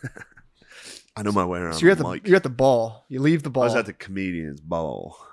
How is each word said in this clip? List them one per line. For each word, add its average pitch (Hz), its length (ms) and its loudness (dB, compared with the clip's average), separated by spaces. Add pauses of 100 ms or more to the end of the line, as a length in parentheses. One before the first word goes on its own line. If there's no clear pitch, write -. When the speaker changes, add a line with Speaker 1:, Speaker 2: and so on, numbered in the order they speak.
(360)
Speaker 1:
<laughs> - 800 -20
I 104 60 -8
know 104 100 -2
my 98 120 2
way 90 160 -2
around 82 140 -4
Speaker 2:
So 80 60 -4
you're 170 120 10
at 185 60 2
Speaker 1:
the - 60 -2
Speaker 2:
the, 90 60 -4
Speaker 1:
mic. 90 160 -10
Speaker 2:
you're 185 100 6
at 180 60 2
the 139 60 -6
ball. 120 600 2
You 135 120 -8
leave 151 220 2
the 143 120 -6
Speaker 1:
I 131 100 0
was 117 80 2
Speaker 2:
ball. 120 80 2
Speaker 1:
at 101 60 -4
the 98 60 -10
comedian's 85 680 -8
ball. 76 580 -6 (140)